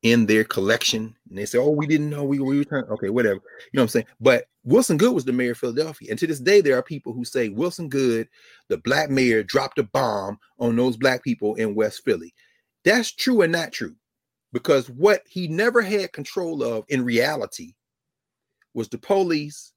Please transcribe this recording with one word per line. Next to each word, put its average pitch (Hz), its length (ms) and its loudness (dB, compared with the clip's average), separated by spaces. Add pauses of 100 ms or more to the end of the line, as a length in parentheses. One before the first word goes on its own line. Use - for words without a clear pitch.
in 113 240 4
their 107 160 4
collection. 110 720 -2 (140)
And 92 100 -14
they 104 80 -8
say, - 120 -2
"Oh, 139 120 2
we 151 160 0
didn't 151 240 0
know, 143 140 -6
we, 139 160 -2
we 139 180 0
were 139 60 0
trying," 135 200 -4
okay, 107 240 -6
whatever. 107 280 0 (360)
You - 60 -2
know 131 40 4
what - 20 6
I'm 110 40 -2
saying? 113 180 -2 (140)
But 120 260 4 (180)
Wilson 180 320 4
Goode 233 180 4
was 143 100 -2
the 127 80 2
mayor 123 200 0
of 117 60 -6
Philadelphia. 143 520 -6
And - 80 -4
to 170 80 -2
this 151 140 -4
day, 196 200 6
there 143 160 2
are 127 60 0
people 135 300 -10
who 120 120 -8
say 120 240 -2
Wilson 156 400 -4
Goode, 123 400 0 (400)
the - 100 -2
black 143 320 0
mayor, 123 340 2
dropped 135 340 -2
a 135 60 0
bomb 107 540 -2 (200)
on 120 160 0
those 120 220 2
black 127 260 0
people 107 320 -2
in 107 220 -2
West 110 280 -2
Philly. 101 300 -2 (500)
That's 220 280 2
true 240 300 2
and 165 100 2
not 170 200 -4
true, - 220 -10 (580)
because 127 380 0
what 180 380 2
he 180 180 -8
never 220 360 0
had 196 300 -4
control 160 520 -6
of 113 240 -4
in 131 160 -2
reality 120 680 -2 (1000)
was 113 140 -6
the 131 100 -12
police 165 800 -2